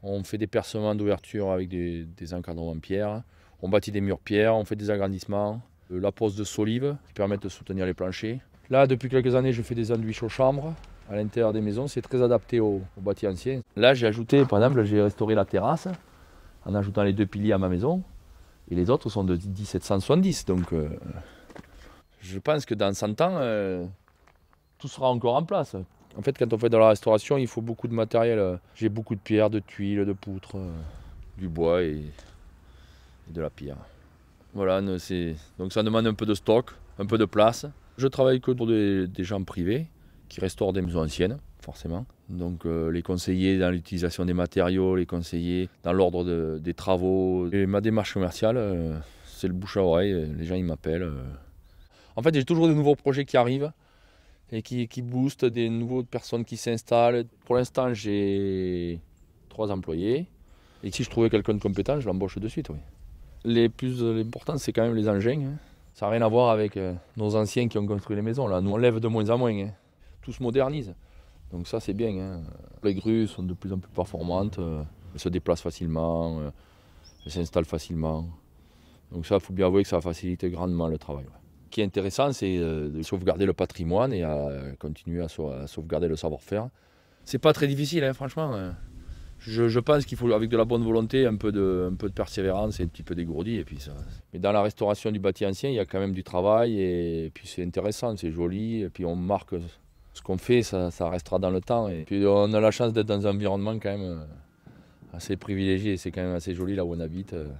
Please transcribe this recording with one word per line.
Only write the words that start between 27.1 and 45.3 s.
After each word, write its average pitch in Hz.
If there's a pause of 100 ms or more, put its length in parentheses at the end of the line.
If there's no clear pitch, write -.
il 131
faut -
beaucoup 117
de 117
matériel. 110 (160)
J'ai 113
beaucoup 110
de 101
pierres, 107
de 107
tuiles, 101
de 101
poutres, 95
euh, 92 (680)
du 95
bois 85
et, 76 (1300)
et 82
de 82
la 76
pierre. 69 (800)
Voilà, 95
ne-, 98
c'est, 87 (220)
donc 92
ça 107
demande 113
un 107
peu 107
de 107
stock, 113 (260)
un 98
peu 113
de 110
place. 110 (300)
Je 131
travaille 131
que 127
pour 123
des, 101
des 95
gens 95
privés 107 (420)
qui -
restaurent 95
des 95
maisons 85
anciennes, 87 (220)
forcément. 87 (220)
Donc, 90
euh, 82
les 85
conseiller 92
dans 92
l'utilisation 87
des 90
matériaux, 92
les 90
conseiller 87 (160)